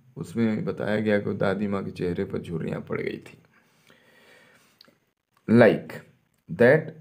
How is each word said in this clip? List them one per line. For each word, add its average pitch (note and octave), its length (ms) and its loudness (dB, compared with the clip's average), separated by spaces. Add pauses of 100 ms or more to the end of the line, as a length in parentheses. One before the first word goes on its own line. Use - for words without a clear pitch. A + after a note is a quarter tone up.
(160)
उसमें A2 480 -2
बताया G#2 360 -2
गया G#2+ 200 2
कि G2+ 140 -4
दादी G2+ 340 -2
माँ G2 160 -4
के - 60 -8
चेहरे F2+ 340 -4
पर F#2+ 140 -8
झुर्रियाँ E2 420 -8
पड़ - 200 -8
गई - 180 -6
थी। - 200 -20 (2000)
Like G#2+ 440 6 (560)
that B2 400 4 (120)